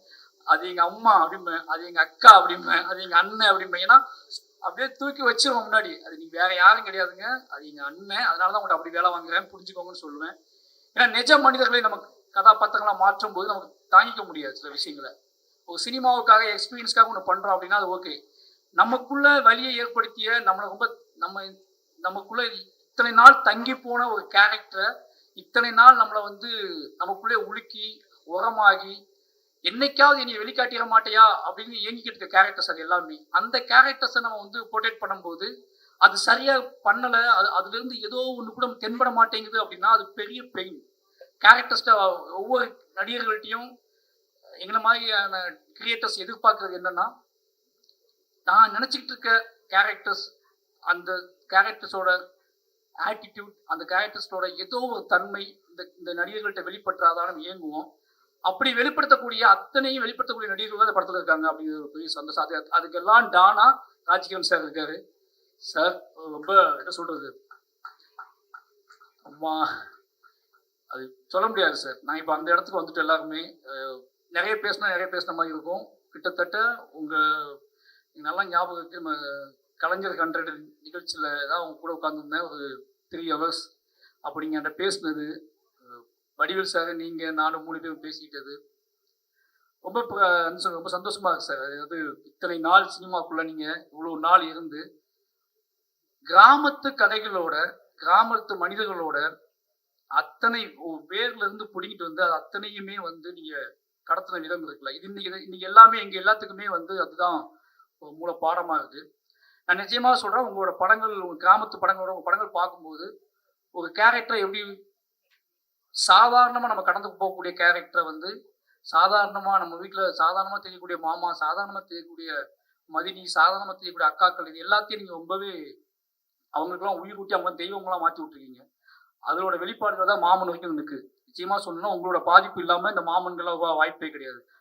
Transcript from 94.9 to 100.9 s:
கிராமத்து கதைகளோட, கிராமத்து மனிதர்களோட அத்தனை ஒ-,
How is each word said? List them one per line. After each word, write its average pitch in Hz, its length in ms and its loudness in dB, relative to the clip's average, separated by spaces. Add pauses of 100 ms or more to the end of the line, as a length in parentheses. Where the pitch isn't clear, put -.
கிராமத்து 277 640 6
கதைகளோட, 202 640 -2 (440)
கிராமத்து 208 580 2
மனிதர்களோட 180 600 -4 (920)
அத்தனை 226 500 -2 (160)
ஒ-, 160 300 -12